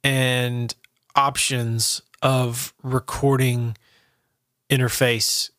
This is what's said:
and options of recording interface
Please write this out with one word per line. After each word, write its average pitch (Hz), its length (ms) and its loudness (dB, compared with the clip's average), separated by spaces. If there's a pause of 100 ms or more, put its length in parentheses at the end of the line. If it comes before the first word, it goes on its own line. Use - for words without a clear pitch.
and 123 720 0 (400)
options 123 840 0 (200)
of 127 520 0 (100)
recording 127 920 0 (920)
interface 123 880 0